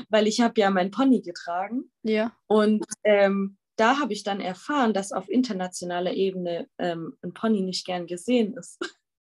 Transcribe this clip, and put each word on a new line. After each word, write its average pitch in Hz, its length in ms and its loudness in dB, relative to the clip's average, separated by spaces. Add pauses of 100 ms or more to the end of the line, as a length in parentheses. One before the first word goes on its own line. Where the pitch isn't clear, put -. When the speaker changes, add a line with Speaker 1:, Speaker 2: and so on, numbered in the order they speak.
Speaker 1:
weil 214 180 4
ich 220 140 0
hab 233 160 2
ja 196 120 4
mein 190 220 2
Pony 240 300 4
getragen. 190 720 -8 (120)
Speaker 2:
Ja. 220 280 0 (160)
Speaker 1:
Und, 214 380 4 (180)
ähm, 196 540 4 (200)
da 247 220 4
hab 269 100 -2
ich 208 140 -6
dann 196 160 -4
erfahren, 220 540 -2
dass 196 180 -4
auf - 160 -6
internationaler 180 840 -2
Ebene, 180 640 -4
ähm, 165 440 -6
ein 175 120 -10
Pony 220 280 0
nicht 185 240 -6
gern 180 220 -6
gesehen 214 480 0
ist. - 240 -18
<laughs> - 200 -10 (400)